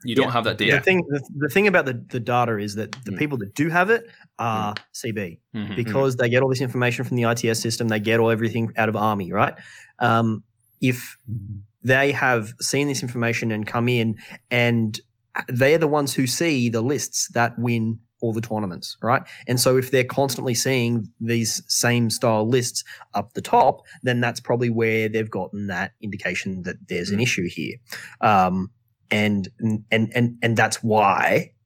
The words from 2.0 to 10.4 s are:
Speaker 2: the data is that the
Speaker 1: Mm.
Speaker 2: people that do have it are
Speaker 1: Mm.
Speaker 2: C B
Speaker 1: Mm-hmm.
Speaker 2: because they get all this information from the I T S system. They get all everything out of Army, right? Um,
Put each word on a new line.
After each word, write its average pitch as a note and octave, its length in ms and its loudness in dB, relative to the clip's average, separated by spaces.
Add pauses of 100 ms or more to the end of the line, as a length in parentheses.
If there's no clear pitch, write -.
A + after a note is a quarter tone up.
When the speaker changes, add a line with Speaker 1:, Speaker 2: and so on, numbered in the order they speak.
Speaker 2:
the C3 100 -6
data A#2+ 380 0
is G2+ 180 -6
that G#2+ 160 -6 (140)
the G2+ 60 -8
Speaker 1:
Mm. F#2 80 -8
Speaker 2:
people D3 180 -4
that G2+ 160 -8
do D#3 160 0
have F3+ 220 2
it A#3 140 0 (340)
are A2 340 -2
Speaker 1:
Mm. G#2 60 -12 (120)
Speaker 2:
C A#2 200 -8
B F#2+ 280 -8 (160)
Speaker 1:
Mm-hmm. G#2 200 -8
Speaker 2:
because B2 420 0
they B2 120 2
get B2 140 4
all C3 60 4
this B2+ 120 0
information B2 440 -2
from B2+ 100 -4
the A#2+ 100 2
I A#2 100 2
T A#2 140 -2
S A2 100 0
system. A2+ 300 -2
They A2 100 0
get A2 200 2
all A2+ 120 4
everything A2+ 440 0
out A2 140 2
of G#2+ 60 0
Army, G2+ 360 0
right? A#2+ 220 2 (460)
Um, A2+ 440 2 (380)